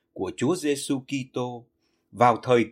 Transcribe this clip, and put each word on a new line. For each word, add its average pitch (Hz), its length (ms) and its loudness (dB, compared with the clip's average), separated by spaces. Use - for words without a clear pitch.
của 92 240 -6
Chúa 147 200 0
Giêsu 143 440 -2
Kitô, 123 640 -8
vào 117 300 4
thời 120 300 4